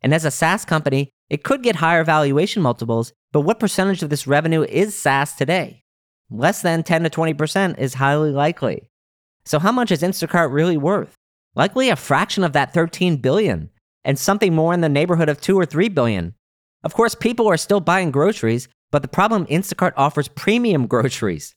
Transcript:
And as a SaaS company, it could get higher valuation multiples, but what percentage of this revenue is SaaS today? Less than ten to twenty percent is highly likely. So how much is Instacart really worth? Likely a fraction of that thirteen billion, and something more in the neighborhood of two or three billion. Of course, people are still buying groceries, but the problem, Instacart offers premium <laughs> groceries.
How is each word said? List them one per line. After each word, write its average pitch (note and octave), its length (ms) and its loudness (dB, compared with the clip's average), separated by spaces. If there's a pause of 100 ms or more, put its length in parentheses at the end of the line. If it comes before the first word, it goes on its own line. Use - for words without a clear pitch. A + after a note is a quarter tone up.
And C3+ 120 2
as D#3+ 100 0
a D3+ 80 0
SaaS E3+ 320 -2
company, C#3+ 460 -2 (200)
it - 140 -6
could C4+ 180 0
get A#3 140 2
higher D#3+ 300 2
valuation D#3 580 2
multiples, A#2 480 0 (220)
but D3 80 2
what G#3 180 0
percentage F#3+ 420 0
of D#3 80 -6
this D3 160 -4
revenue D#3 380 2
is G3+ 320 0
SaaS C#3 400 0
today? D#3+ 480 -4 (480)
Less C3+ 300 0
than E3 200 0
ten E3 220 0
to E3 60 0
twenty D#3+ 240 -2
percent D#3 440 -2
is C3 180 -4
highly C#3+ 360 2
likely. C#3 580 -2 (540)
So - 160 0
how F#3+ 140 0
much B3 180 0
is D#3 100 0
Instacart E3+ 520 -2
really D#3+ 240 2
worth? D3+ 380 -2 (400)
Likely A3 340 0
a F#3+ 60 2
fraction - 480 -2
of D#3 100 0
that C3+ 200 0
thirteen E3+ 440 0
billion, C3 520 0 (340)
and C#3 140 0
something G3 380 0
more D#3+ 180 2
in F3 80 0
the D#3+ 80 2
neighborhood D#3+ 400 2
of C#3+ 120 -2
two F#3+ 180 2
or F3+ 60 2
three F3+ 240 0
billion. A2 440 -2 (500)
Of - 100 -6
course, A3+ 200 2
people A#3 340 0
are F3+ 100 2
still G3+ 240 0
buying F3 280 0
groceries, B2+ 600 0 (220)
but D3 100 0
the C#3 60 -10
problem, G3+ 400 2
Instacart F3+ 500 -2
offers C#3+ 320 0
premium G3+ 580 0
<laughs> - 0 -
groceries. A2+ 680 -2